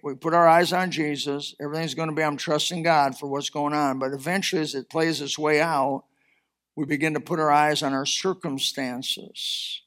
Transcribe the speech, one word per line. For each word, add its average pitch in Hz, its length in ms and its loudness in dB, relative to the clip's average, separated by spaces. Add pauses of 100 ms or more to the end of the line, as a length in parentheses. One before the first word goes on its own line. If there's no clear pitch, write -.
We 143 120 -6
put 160 200 -2
our 170 140 8
eyes 165 240 6
on 185 180 0
Jesus. 143 720 -4
Everything's 156 340 -4
gonna 160 200 -4
be, 156 100 0
"I'm 147 140 0
trusting 160 440 -2
God 147 360 4
for 143 100 -8
what's 139 220 -4
going 147 240 -2
on." 139 240 0
But 135 140 -2
eventually, 165 500 -2
as 151 120 -4
it 131 160 -8
plays 160 300 0
its 139 180 -6
way 151 220 2
out, 139 440 0 (720)
we 156 100 -4
begin 151 280 0
to 139 60 -2
put 165 200 -2
our 151 100 4
eyes 147 320 4
on 139 100 0
our 139 140 -2
circumstances. - 1800 -4